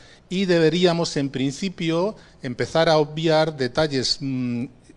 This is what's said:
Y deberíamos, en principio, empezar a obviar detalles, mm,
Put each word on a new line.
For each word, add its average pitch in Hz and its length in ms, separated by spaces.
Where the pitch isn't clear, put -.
Y 190 160
deberíamos, 170 720
en 139 120
principio, 165 840
empezar 135 460
a 160 120
obviar 156 580
detalles, 135 640
mm, 127 440